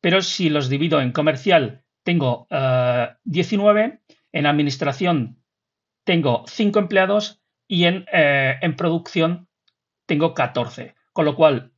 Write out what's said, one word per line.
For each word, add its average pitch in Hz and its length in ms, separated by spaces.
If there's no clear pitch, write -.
pero 185 200
si 180 280
los 147 200
divido 147 320
en 123 100
comercial, 151 720
tengo, 143 460
eh, 127 600
diecinueve, 208 760
en 147 140
administración 147 960
tengo 160 420
cinco 208 320
empleados 202 640
y 175 180
en, 185 260
eh, 139 500
en 160 140
producción 170 720
tengo 160 260
catorce. 123 600
Con 160 120
lo 143 100
cual 151 420